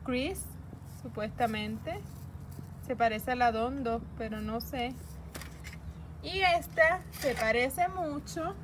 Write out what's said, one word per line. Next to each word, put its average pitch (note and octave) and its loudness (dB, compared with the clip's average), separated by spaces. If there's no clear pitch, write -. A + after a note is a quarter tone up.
Chris, C4 0
supuestamente. A3 -2
Se B3+ -2
parece A3 4
a B3+ 2
la A#3+ 6
Dondo, A#3 0
pero G#3+ -4
no G#3+ -2
sé. B3 -2
Y F4+ 0
esta E4+ 6
se C4 2
parece B3 4
mucho E4 -2